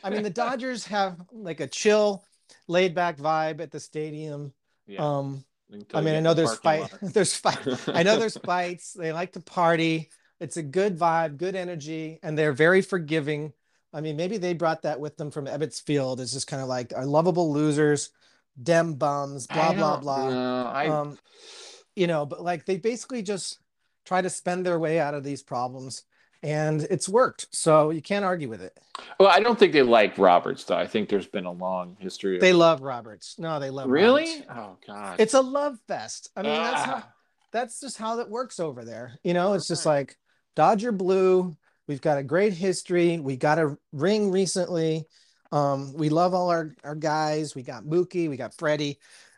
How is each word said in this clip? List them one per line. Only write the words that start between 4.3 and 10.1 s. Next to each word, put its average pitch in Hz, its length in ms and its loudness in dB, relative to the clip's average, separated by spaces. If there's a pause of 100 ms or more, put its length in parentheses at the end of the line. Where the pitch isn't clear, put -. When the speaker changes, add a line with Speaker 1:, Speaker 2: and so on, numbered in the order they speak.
Speaker 2:
Yeah. 190 120 -14 (180)
Speaker 1:
Um, 139 280 -8 (260)
Speaker 2:
Until 104 260 -8
Speaker 1:
I 156 40 0
Speaker 2:
you 151 40 0
Speaker 1:
mean, 156 60 2
I 156 40 2
Speaker 2:
get - 20 0
in 160 80 0
Speaker 1:
know 165 80 6
Speaker 2:
the 160 100 2
Speaker 1:
there's 113 160 0
Speaker 2:
parking 156 280 0
Speaker 1:
fight, - 140 -16
<laughs> - 0 -
Speaker 2:
lot. 190 120 -8
Speaker 1:
there's 190 220 2
fight. - 600 -4
I 170 80 4
know 208 140 6
Speaker 2:
<laughs> - 20 2
Speaker 1:
there's 220 180 -2
fights. 180 540 -4
They 165 220 -6
like 180 200 -6
to 190 60 -12
party. 165 680 2 (320)